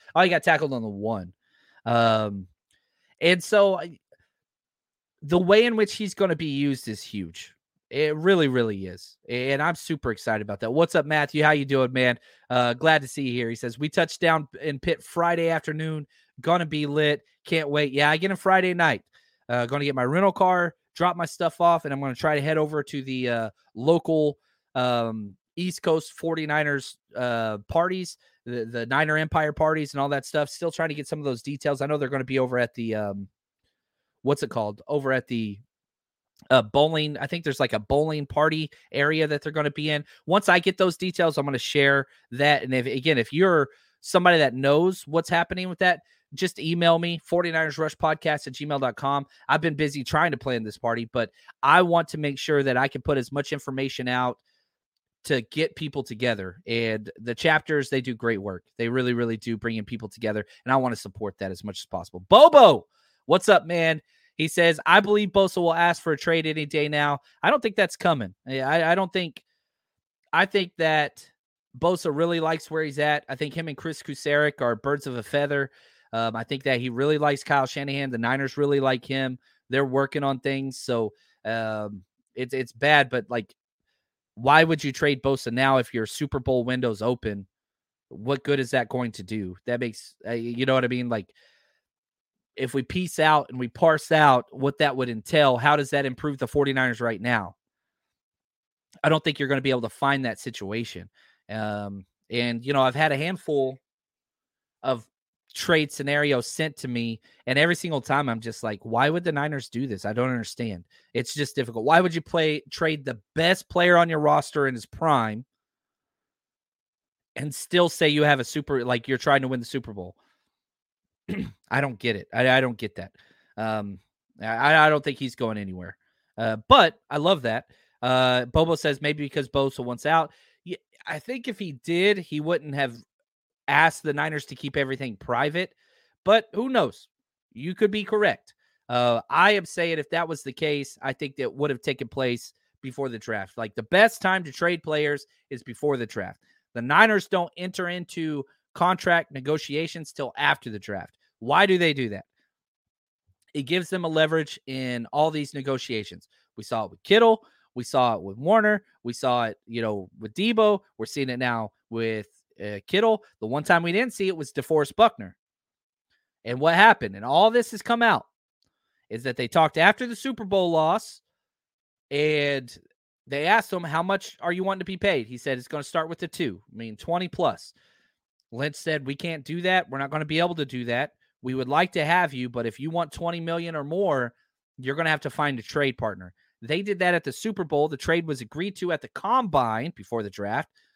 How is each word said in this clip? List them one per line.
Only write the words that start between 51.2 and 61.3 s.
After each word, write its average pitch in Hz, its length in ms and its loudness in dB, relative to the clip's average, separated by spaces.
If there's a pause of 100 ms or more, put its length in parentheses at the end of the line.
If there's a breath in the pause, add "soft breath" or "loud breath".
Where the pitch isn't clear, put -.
I 151 200 6
want 170 280 2
to - 80 -10
make 143 220 -4
sure 147 240 0
that 131 140 2
I 135 100 2
can 135 140 -6
put 147 160 0
as 131 160 -4
much 143 180 -4
information 135 560 -6
out 123 300 -2 (880)
to 135 160 0
get 151 340 -6
people 147 260 -8
together. 107 640 -6
And 113 520 -4
the 117 180 -8
chapters, 156 540 0
they 135 100 0
do 127 140 -6
great 113 240 -2
work. 95 260 -10 (140)
They 117 100 -2
really, 123 260 0
really 117 220 -2
do 113 220 -6
bring 113 180 -4
in 110 80 -6
people 107 240 -12
together. 107 380 -4 (180 soft breath)
And 123 80 -2
I 131 60 4
wanna 127 180 -2
support 104 440 -12